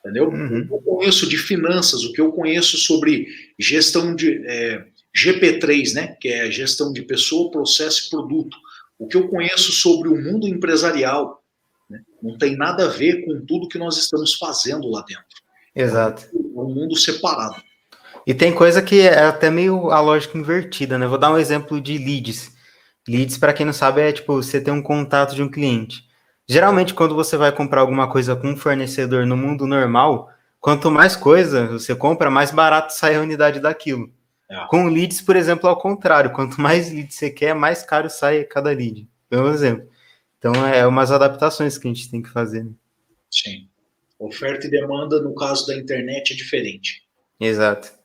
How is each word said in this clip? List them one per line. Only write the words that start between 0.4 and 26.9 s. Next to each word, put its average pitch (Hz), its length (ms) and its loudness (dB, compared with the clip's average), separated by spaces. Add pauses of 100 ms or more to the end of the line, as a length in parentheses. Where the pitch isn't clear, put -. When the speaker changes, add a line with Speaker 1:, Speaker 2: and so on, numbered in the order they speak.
Speaker 1:
O 170 40 -8
que 190 80 -8
eu 190 220 -2
conheço 185 320 0
de 160 100 -2
finanças, 175 680 -2
o 117 80 -8
que - 80 -4
eu 160 100 4
conheço 165 460 -2
sobre 151 500 0 (320)
gestão 170 560 0
de, 143 320 -2
é, 117 400 -6 (280)
G 180 200 4
P 180 240 2
três, 143 360 2
né? 160 260 -8
Que 127 80 -6
é 117 220 -4
gestão 135 420 -4
de 123 100 -10
pessoa, 165 480 -2
processo 156 560 0
e - 40 -12
produto. 151 460 -6 (420)
O - 80 -14
que - 100 -2
eu 185 120 2
conheço 175 440 0
sobre 170 360 2
o 156 80 4
mundo 190 300 -2
empresarial, 165 960 -2 (460)
né, 104 140 -18 (200)
não 113 160 -10
tem 139 160 0
nada 175 300 -2
a 156 40 0
ver 160 360 0
com 143 220 -6
tudo 175 220 -4
que 175 100 -10
nós 165 180 -4
estamos - 380 -2
fazendo 143 540 -6
lá 107 140 -6
dentro. - 220 -18 (500)
Speaker 2:
Exato. 113 580 0
Speaker 1:
É 120 280 -6
um 131 120 -6
mundo 156 240 -4
separado. 131 600 -2 (680)
Speaker 2:
E 135 80 0
tem 170 200 4
coisa 170 260 6
que 196 200 6
é 160 240 8
até 156 260 2
meio 180 400 0
a 156 100 4
lógica 151 380 0
invertida, 151 600 -4
né? 127 80 0
Vou 131 120 0
dar 147 140 4
um 160 60 4
exemplo 147 420 -2
de 147 180 -8
leads. 127 560 -8 (540)
Leads, 127 300 -2
pra 147 140 2
quem 151 140 -2
não 151 60 -2
sabe, 139 280 2
é 151 120 2
tipo, 147 220 -4
você 131 260 -2
tem 143 120 -2
um 147 100 -2
contato 143 520 0
de 139 80 -4
um 139 80 -4
cliente. 123 580 -4 (380)
Geralmente, 185 480 4